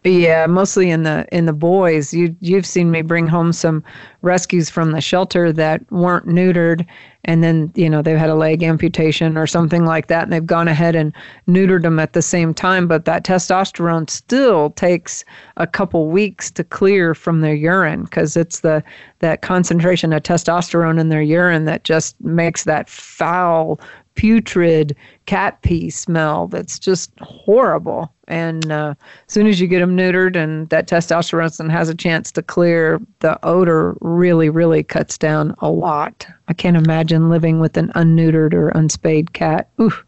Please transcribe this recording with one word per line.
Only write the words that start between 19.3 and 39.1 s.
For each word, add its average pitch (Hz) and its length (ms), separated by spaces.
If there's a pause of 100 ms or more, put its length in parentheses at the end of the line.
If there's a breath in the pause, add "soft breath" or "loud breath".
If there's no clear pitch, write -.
concentration 175 720
of 151 100
testosterone 170 760
in 160 100
their 156 120
urine 160 440
that 156 180
just 151 380
makes 165 420
that 151 260
foul, 165 880 (380 loud breath)
putrid 170 800 (320 soft breath)
cat 196 340
pee 170 300
smell 160 560
that's 175 320
just - 400
horrible. 175 920 (180)
And, 160 420
uh, 151 240 (320 loud breath)
as - 60
soon 214 140
as 190 140
you 185 60
get 180 140
'em 180 140
neutered 185 400
and 156 340
that 165 180
testosterone 165 840
has 165 180
a 165 80
chance 165 380
to 165 80
clear, 170 580 (200)
the 156 260
odor 170 560
really, 170 480
really 160 340
cuts - 360
down 151 400
a 151 100
lot. 165 580 (200)
I 170 60
can't 175 220
imagine 160 540
living 165 300
with 160 180
an 165 180
unneutered 165 580
or 160 160
unspayed 156 640